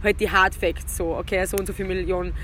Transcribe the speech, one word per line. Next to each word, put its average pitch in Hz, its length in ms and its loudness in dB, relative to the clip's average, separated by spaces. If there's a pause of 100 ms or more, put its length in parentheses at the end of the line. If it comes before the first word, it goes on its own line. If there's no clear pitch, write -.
halt 208 200 2
die 190 100 2
Hard 190 240 6
Facts, - 400 -2
so, 165 220 -2
okay, - 280 0
so 196 120 -2
und 190 100 0
so 202 60 -4
viele 190 160 -4
Millionen, 180 420 -2 (120)